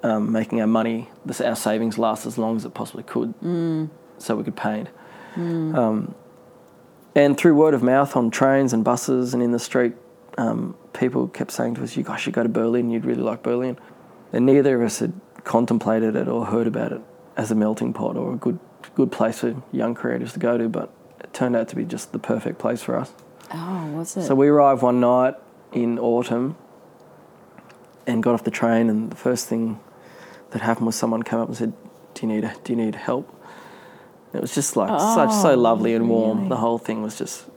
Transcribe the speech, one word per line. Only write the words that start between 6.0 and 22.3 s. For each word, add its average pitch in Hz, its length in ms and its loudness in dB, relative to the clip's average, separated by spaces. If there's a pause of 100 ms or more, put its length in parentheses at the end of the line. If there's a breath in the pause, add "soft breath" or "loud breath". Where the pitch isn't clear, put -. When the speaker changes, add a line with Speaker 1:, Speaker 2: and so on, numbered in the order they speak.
Speaker 1:
and 143 220 6
through 170 200 6
word 156 180 6
of 120 80 2
mouth 135 340 4
on 117 140 2
trains 135 420 4
and 113 120 2
buses 123 500 0
and 123 80 0
in 120 100 0
the 120 60 0
street, 120 360 0 (440)
um, 117 360 -2 (180)
people 127 360 -2
kept - 220 -8
saying 120 260 -4
to 131 60 -8
us, 120 140 -8
"You 135 80 -4
guys - 160 -8
should - 140 -6
go 117 80 0
to 117 60 0
Berlin, 117 420 0
you'd 113 140 -4
really 120 180 -2
like 117 200 -4
Berlin." 123 340 -2 (560 loud breath)
And 120 140 2
neither 135 300 6
of 120 100 2
us 107 140 -4
had 120 120 -2 (320)
contemplated 113 720 0
it 123 120 -2
or 117 180 -2
heard 113 200 0
about 113 260 -2
it 117 80 -8 (360)
as 110 160 -4
a - 20 2
melting 110 380 0
pot - 240 -4
or - 160 -4
a 123 40 -6
good, 170 220 -2 (380)
good 131 160 2
place 113 260 0
for 117 160 -2 (160)
young 117 240 -2
creatives 120 380 -4
to - 80 -10
go 120 180 2
to, 117 100 0
but - 220 -6 (300)
it - 120 -20
turned 123 220 -2
out 113 140 0
to - 80 -10
be - 80 -4
just - 280 -10
the - 60 -6
perfect - 400 -4